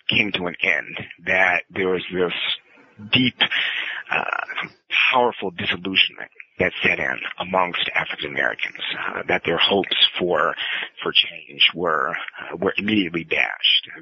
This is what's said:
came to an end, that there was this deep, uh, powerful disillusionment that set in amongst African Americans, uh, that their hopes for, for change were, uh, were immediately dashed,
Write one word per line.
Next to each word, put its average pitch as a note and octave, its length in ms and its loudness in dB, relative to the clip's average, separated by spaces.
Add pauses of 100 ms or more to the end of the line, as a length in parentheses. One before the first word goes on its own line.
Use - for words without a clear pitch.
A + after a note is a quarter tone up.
came A2 240 2
to F#2 140 -4
an E2+ 160 -6
end, D#2+ 380 0 (260)
that F#2 440 4
there F#2 180 0
was F2+ 140 0 (100)
this F2+ 200 2 (800)
deep, B2+ 220 4 (760)
uh, - 600 -2 (420)
powerful A#2 380 2
disillusionment F#2+ 800 0 (300)
that F#2 100 4 (100)
set F2 200 2
in B1+ 180 -2 (220)
amongst F2+ 520 0
African - 380 -4
Americans, C2+ 480 -4 (180)
uh, - 300 -6
that F2+ 180 0
their E2 140 2
hopes - 380 2 (200)
for, E2 380 2 (480)
for B2+ 100 -2
change - 640 2
were, D#2+ 360 2
uh, - 460 -8
were F#2 220 0
immediately F#2 460 0
dashed, - 680 0 (120)